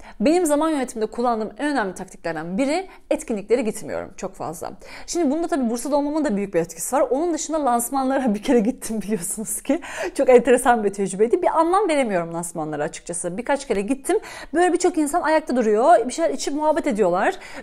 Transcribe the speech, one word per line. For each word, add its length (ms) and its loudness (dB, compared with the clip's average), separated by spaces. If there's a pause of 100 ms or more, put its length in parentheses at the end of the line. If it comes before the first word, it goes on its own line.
(200)
benim 260 4
zaman 240 2
yönetiminde 360 -4
kullandığım 520 -2
en 100 -4
önemli 260 -2
taktiklerden 640 -8
biri 300 -2 (240)
etkinliklere 500 -2
gitmiyorum 560 -6
çok 180 -10
fazla. 360 -8 (360)
Şimdi 240 0
bunda 160 0
tabii 220 0
Bursa'da 260 -2
olmamın 300 0
da 120 0
büyük 160 -4
bir 60 2
etkisi 360 -4
var. 140 4
Onun 240 0
dışında 320 -2
lansmanlara 680 0
<laughs> 0 -
bir 100 -6
kere 160 6
gittim 420 -2
biliyorsunuz 600 -6
ki. 200 0 (340)
Çok 140 2
enteresan 540 6
bir 100 0
tecrübeydi. 480 0
Bir 180 2
anlam 300 4
veremiyorum 440 0
lansmanlara 500 -4
açıkçası. 540 -6
Birkaç 300 -2
kere 140 0
gittim. 380 0 (340)
Böyle 200 4
birçok 240 2
insan 240 0
ayakta 340 2
duruyor. 520 6
Bir 60 -6
şeyler 160 0
içip 240 -4
muhabbet 340 2
ediyorlar. 480 2 (280)